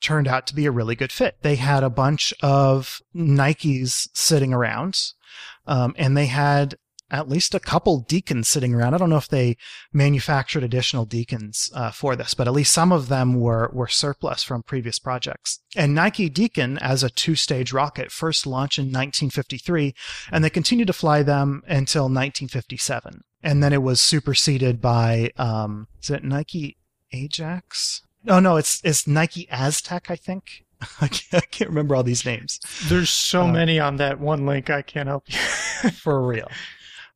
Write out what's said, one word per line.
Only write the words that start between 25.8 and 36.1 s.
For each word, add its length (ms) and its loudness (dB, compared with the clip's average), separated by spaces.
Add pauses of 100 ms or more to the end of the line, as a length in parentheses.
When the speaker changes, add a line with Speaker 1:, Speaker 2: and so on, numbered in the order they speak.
Speaker 1:
is 100 -8
it 120 -4
Nike 540 -6 (340)
Ajax? 920 -8 (240)
Oh, 140 6
no, 160 4
it's, 280 0
it's 220 0
Nike 440 0
Aztec, 600 -4
I 60 -2
think. 480 -12 (160)
<laughs> 200 -16
I 80 2
can't, 340 0
I 40 -12
can't 240 -6
remember 260 0
all 60 2
these 240 -2
names. 340 -6 (280)
Speaker 2:
There's 200 2
so 340 0
Speaker 1:
Uh, 100 4
Speaker 2:
many 280 2
on 160 0
that 240 -2
one 240 0
link, 240 -2
I 140 -2
can't 260 -6
help 200 -6
you. 640 -4
<laughs> 20 -
Speaker 1:
For 340 0